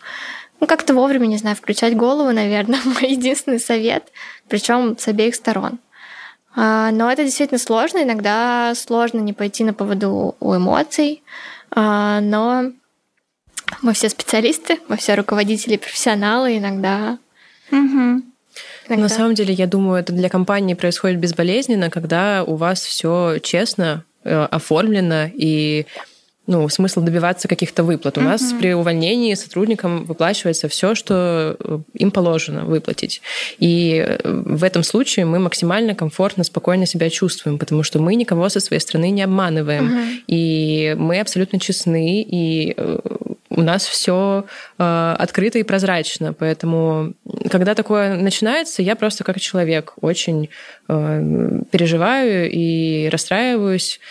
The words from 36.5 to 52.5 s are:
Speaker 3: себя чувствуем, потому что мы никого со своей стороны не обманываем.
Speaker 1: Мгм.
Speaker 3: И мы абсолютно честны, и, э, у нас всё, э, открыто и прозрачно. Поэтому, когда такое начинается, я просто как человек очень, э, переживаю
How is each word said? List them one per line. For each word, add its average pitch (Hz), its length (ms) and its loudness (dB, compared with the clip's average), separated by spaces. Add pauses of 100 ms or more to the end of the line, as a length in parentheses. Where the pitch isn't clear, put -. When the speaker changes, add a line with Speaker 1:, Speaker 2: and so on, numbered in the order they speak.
Speaker 3:
себя 165 220 0
чувствуем, 160 500 -2
потому 156 240 0
что - 160 -2
мы 170 160 2
никого 190 340 2
со 196 100 -2
своей - 220 -2
стороны 170 300 0
не 202 140 0
обманываем. 160 600 0
Speaker 1:
Мгм. 240 240 0 (180)
Speaker 3:
И 156 720 0
мы 170 220 0
абсолютно 190 380 -2
честны, 170 640 0
и, 160 560 -2
э, - 200 -2 (540)
у - 120 2
нас 196 240 2
всё, 196 560 0 (360)
э, 165 400 2
открыто 208 400 0
и 214 40 2
прозрачно. 185 720 -2
Поэтому, 160 800 0 (380)
когда 190 240 2
такое 208 420 0
начинается, 220 680 0
я 202 120 2
просто 214 280 -4
как 185 160 -4
человек 165 600 -2
очень, 156 460 0 (420)
э, 156 720 0 (100)
переживаю 180 800 2